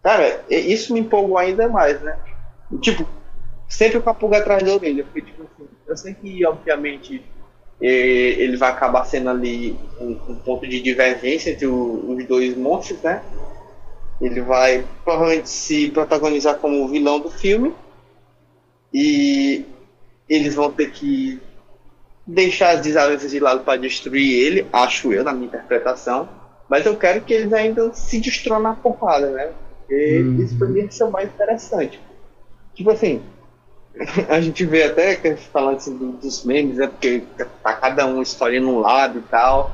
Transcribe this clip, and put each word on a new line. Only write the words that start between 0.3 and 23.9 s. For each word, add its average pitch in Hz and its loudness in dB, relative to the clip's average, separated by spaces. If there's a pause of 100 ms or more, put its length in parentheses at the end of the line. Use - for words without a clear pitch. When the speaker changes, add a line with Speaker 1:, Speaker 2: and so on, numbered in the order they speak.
Speaker 1:
e-, 156 2
isso 220 -2
me 226 0
empolgou 196 2
ainda 190 2
mais, 151 2
né? 156 -6 (640)
Tipo, 226 0 (600)
sempre 220 2
com 226 0
a 220 0
pulga 208 2
atrás 202 2
da 190 2
orelha, 147 0
porque, 151 -12
tipo - -20
assim, 147 -20 (200)
eu 160 -6
sei 196 -14
que, 185 -6
obviamente, 147 -4 (560)
e-, 127 2
ele 127 0
vai 127 2
acabar 131 2
sendo 127 -2
ali 123 -4 (220)
um, 117 -8 (120)
um 120 -6
ponto 123 -6
de 123 -6
divergência 127 0
entre 139 -4
o, 123 -2
os 127 -6
dois 127 0
monstros, 160 -4
né? 339 -2 (1000)
Ele 123 -2
vai 127 2 (200)
provavelmente 165 2
se 151 0
protagonizar 147 2
como 143 0
o 131 -2
vilão 147 2
do 165 -8
filme. 214 0 (1200)
E 143 2 (640)
eles 147 0
vão 147 2
ter 147 -2
que 135 -4 (880)
deixar 180 4
as 160 2
desavenças 147 2
de 143 -2
lado 131 4
pra 135 2
destruir 131 0 (120)